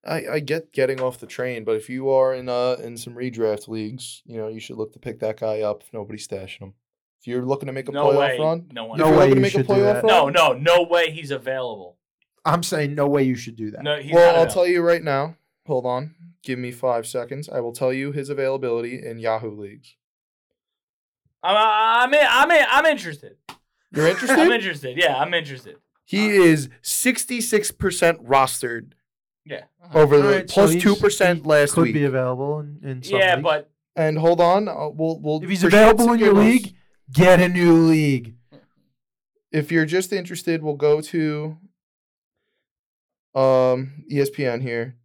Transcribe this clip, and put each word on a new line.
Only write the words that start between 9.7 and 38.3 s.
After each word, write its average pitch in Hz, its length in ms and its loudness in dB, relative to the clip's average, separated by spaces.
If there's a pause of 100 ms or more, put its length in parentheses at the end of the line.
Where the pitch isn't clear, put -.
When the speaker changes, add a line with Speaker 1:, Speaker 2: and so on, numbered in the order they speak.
Speaker 1:
playoff 202 280 2
Speaker 3:
that. - 20 -4
Speaker 1:
run, 165 300 4
Speaker 2:
No, 156 200 4
no, - 0 -
no 170 300 2
way 170 280 0
he's 143 180 -14
available. 123 680 -8 (460)
Speaker 3:
I'm 165 200 0
saying 147 320 -4
no 143 120 0
way 143 160 2
you 127 120 0
should 117 200 -14
do 107 160 -10
that. 120 120 -16
Speaker 2:
No, 147 140 -4
he's 143 160 -10
Speaker 1:
Well, 170 120 8
Speaker 2:
not - 40 8
Speaker 1:
I'll 165 140 4
Speaker 2:
available. 165 100 0
Speaker 1:
tell 180 140 0
you 175 140 2
right 170 220 0
now. 151 320 -4 (320)
Hold 127 180 -4
on. 131 300 -6 (260)
Give 127 160 -8
me 123 140 -10
five 120 340 -4
seconds. 131 420 -10
I - 120 -8
will 120 120 -8
tell 127 220 -4
you 135 180 -6
his 139 180 -10
availability 127 760 -6
in 113 140 -14
Yahoo 113 320 -4
leagues. 104 440 -20 (1500)
Speaker 2:
I'm, 220 680 2
I'm, 285 400 4
I'm, 294 200 6
I'm 294 160 2
interested. 170 500 -4 (540)
Speaker 1:
You're 156 160 0
Speaker 2:
<laughs> - 20 6
Speaker 1:
interested? 254 300 2
Speaker 2:
I'm 320 120 6
interested. 151 460 -6
Yeah, 160 200 2
I'm 170 180 -2
interested. 135 420 -8 (280)
Speaker 1:
He 208 200 -2 (140)
Speaker 2:
Uh, 180 40 8
Speaker 1:
is 156 260 4 (120)
sixty-six 240 880 -2
percent 170 540 -2
rostered 127 680 -2 (520)
Speaker 2:
Yeah. 151 200 -14 (280)
Speaker 1:
over 147 240 6
the 139 100 6
Speaker 3:
All - 60 2
right, - 160 -2
so 196 180 4
he's, 170 140 2
Speaker 1:
plus - 20 -4
two 208 160 4
percent 185 440 0
Speaker 3:
he 151 60 -8
Speaker 1:
last 147 240 4
Speaker 3:
could 165 100 2
Speaker 1:
week. 143 100 0
Speaker 3:
be 151 120 0
available 131 540 -4
in, 147 240 -14
in 131 200 -12
some 196 160 -4
Speaker 2:
Yeah, 185 160 4
Speaker 3:
leagues. - 80 -6
Speaker 2:
but 151 280 -2 (240)
Speaker 1:
And 156 220 -2
hold 170 240 2
on, 190 260 4
uh, 151 220 -8
we'll, 160 320 -6
we'll 151 220 -4
Speaker 3:
If 175 60 -10
he's 185 120 -2
Speaker 1:
for 185 80 4
shits 185 40 6
Speaker 3:
available 220 380 6
Speaker 1:
and 233 100 2
Speaker 3:
in 214 40 4
your 202 80 6
Speaker 1:
giggles, 208 120 6 (200)
Speaker 3:
league, - 100 -18 (380)
get 180 260 8
a 180 80 4
new 175 260 4
league. 151 600 2 (1160)